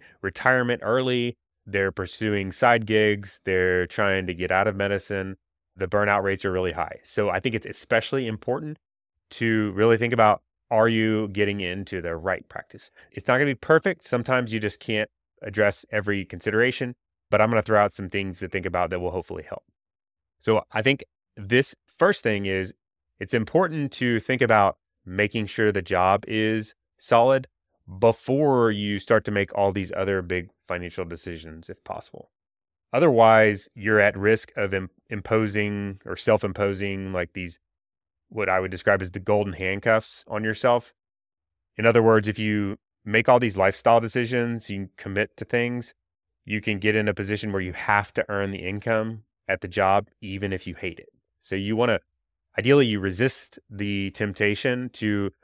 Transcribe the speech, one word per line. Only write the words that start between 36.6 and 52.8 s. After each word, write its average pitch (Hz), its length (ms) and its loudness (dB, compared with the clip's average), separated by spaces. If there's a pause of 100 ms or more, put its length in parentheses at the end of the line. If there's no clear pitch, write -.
like, 90 200 -4
these, 90 260 -12 (720)
what 104 220 -4
I 92 100 2
would 92 100 -4
describe 95 300 -2
as 92 100 -8
the 101 80 -10
golden 101 360 -2
handcuffs 101 760 -4
on 107 160 -6
yourself. 120 480 0 (880)
In 107 80 2
other 117 160 6
words, 110 260 4
if 107 100 -4
you 104 380 -2 (260)
make 110 280 2
all 123 100 8
these 107 160 -2
lifestyle 101 420 4
decisions, 117 680 -4
you 98 300 -8
commit 101 400 -4
to 107 80 -10
things, 120 480 -4 (500)
you 104 160 -4
can 104 180 -2
get 107 160 2
in 107 140 0
a 98 60 0
position 104 360 -6
where 98 120 -2
you 90 100 -8
have 104 400 0
to - 160 -2
earn 98 220 -4
the 98 80 -8
income 110 640 -4 (260)
at - 140 -4
the 95 60 -8
job, 98 400 2 (120)
even 98 320 -6
if 92 140 -8
you 87 80 -10
hate 87 240 -10
it. - 100 -20 (320)
So - 160 -8
you 101 200 -4
wanna, 113 240 0 (580)
ideally, 135 280 4